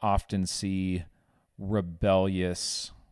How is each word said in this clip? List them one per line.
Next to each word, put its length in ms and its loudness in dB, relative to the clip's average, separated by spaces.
often 440 0
see 580 -2
rebellious 1300 0